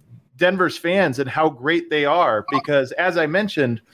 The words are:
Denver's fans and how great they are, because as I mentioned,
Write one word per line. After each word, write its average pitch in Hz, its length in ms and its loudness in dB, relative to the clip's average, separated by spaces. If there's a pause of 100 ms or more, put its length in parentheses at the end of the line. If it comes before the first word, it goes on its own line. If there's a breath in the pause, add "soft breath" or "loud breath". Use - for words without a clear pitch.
(380)
Denver's 180 400 0
fans 170 420 0
and 135 100 -4
how 156 180 0
great 156 420 -2
they 151 140 0
are, 143 480 2
because 139 420 0
as 175 240 -2
I 160 80 2
mentioned, 151 560 0 (120 soft breath)